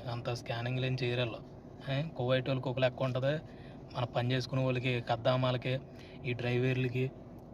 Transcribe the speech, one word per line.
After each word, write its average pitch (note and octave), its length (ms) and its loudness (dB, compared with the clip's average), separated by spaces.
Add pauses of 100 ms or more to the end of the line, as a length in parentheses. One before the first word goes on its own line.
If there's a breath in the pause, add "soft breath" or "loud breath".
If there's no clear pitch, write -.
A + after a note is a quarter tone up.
(120)
అంత A#2+ 220 -2
స్కానింగ్లు B2 520 -2
ఏం B2+ 180 2
చేయరు B2 180 2
వీళ్ళు. - 380 -4 (300)
ఏ, C#3 180 0
కువైట్ C3 420 2
వాళ్ళకి C3 200 0
ఒక B2 100 0
లెక్క B2+ 240 2
ఉంటుంది, C3 380 2 (560 loud breath)
మన B2 60 0
పని A#2+ 280 2
చేసుకునే C3 320 2
వాళ్ళకి, B2+ 460 2
కద్దామాలకి, B2+ 720 2 (460 loud breath)
ఈ B2 80 0
డ్రైవర్లకి B2 800 2 (420)